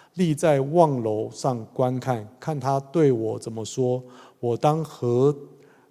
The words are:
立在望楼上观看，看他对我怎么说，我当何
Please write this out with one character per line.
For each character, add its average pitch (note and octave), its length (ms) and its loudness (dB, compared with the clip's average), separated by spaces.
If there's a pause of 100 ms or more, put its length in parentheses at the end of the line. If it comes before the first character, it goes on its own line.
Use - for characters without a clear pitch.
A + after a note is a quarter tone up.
(160)
立 E3 200 0
在 D3 240 4
望 C#3+ 420 2
楼 A2 300 -4
上 A#2+ 420 -4
观 B2+ 240 0
看， A#2+ 300 -4 (140)
看 D#3 180 -4
他 C3+ 200 0
对 D3 300 2
我 A2 300 -2
怎 - 100 -12
么 A2 140 -8
说， B2+ 400 -2 (380)
我 A#2+ 160 -2
当 D#3 260 2
何 C3 500 2 (580)